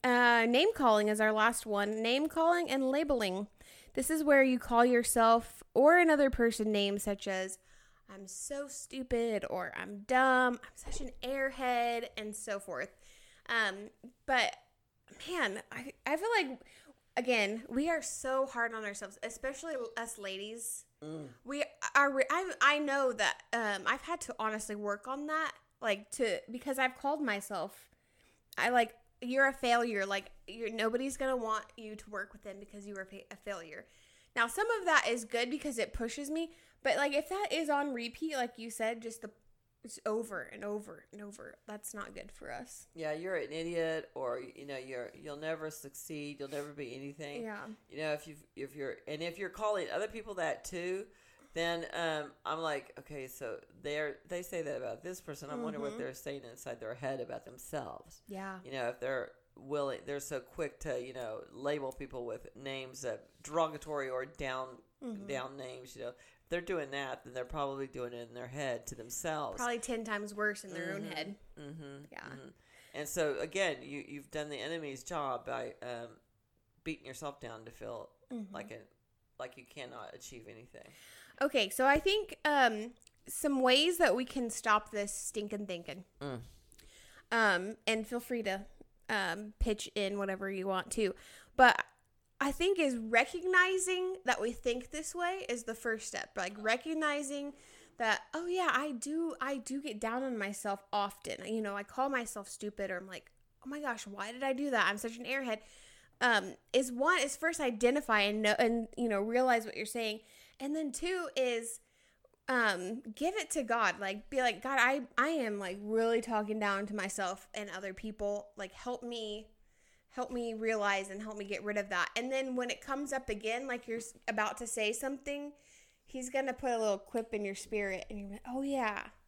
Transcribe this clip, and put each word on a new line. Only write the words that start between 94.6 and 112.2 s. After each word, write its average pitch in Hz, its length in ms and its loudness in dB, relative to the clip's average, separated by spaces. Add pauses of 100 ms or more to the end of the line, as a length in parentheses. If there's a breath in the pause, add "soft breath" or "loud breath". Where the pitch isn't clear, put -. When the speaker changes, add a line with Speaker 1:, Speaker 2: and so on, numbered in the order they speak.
Speaker 1:
this 302 240 -6
way 349 340 -2
is 233 160 -4
the 226 100 -4
first 226 340 -4
step. - 280 -6
Like, 196 240 -4
recognizing 285 920 0 (460 loud breath)
that, 220 220 2 (120)
"Oh, 339 140 -4
yeah, 349 260 2
I 285 200 0
do, 302 480 -2
I 269 180 -2
do 262 240 -6
get 254 180 -6
down 226 220 0
on 254 160 -2
myself 202 540 -4
often." 202 540 -2
You 220 140 0
know, 202 160 -2
I 202 60 -4
call 254 260 -2
myself 233 400 -4
stupid, 208 420 -6
or 185 80 -4
I'm 190 80 -12
like, 185 240 -14 (340)
"Oh, 262 40 -14
my 285 120 -8
gosh, 247 260 -4
why 202 260 -8
did 247 100 -8
I 269 100 2
do 277 180 0
that? 214 180 6
I'm 208 100 0
such 233 200 -6
an 247 60 -12
airhead." 254 340 -2 (640 loud breath)
Um, 208 320 4 (180)
is 254 200 4
one, 302 280 4
is 277 160 0
first 330 240 0
identify 247 600 4
and 208 220 2
know, 208 160 6
and, 233 380 4
you 240 120 2
know, 202 140 2
realize 233 420 4
what 220 120 -10
you're 214 100 -6
saying. 220 340 -4 (380 loud breath)
And 285 180 -2
then 302 160 -2
two 359 420 -2
is, 233 460 0 (680 soft breath)